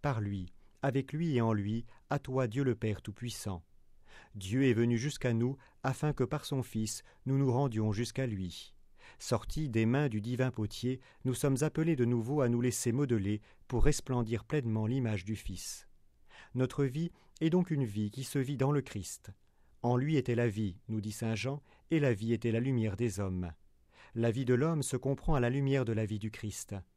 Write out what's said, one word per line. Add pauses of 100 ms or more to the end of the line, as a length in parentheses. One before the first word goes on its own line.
Par
lui, (360)
avec
lui
et
en
lui, (260)
à
toi
Dieu
le
Père
Tout-Puissant. (680)
Dieu
est
venu
jusqu'à
nous (260)
afin
que
par
son
Fils, (240)
nous
nous
rendions
jusqu'à
lui. (440)
Sortis
des
mains
du
divin
potier, (240)
nous
sommes
appelés
de
nouveau
à
nous
laisser
modeler (260)
pour
resplendir
pleinement
l'image
du
Fils. (680)
Notre
vie (280)
est
donc
une
vie
qui
se
vit
dans
le
Christ. « (500)
En
lui
était
la
vie », (100)
nous
dit
saint
Jean, « (280)
et
la
vie
était
la
lumière
des
hommes. » (640)
La
vie
de
l'homme
se
comprend
à
la
lumière
de
la
vie
du
Christ. (220)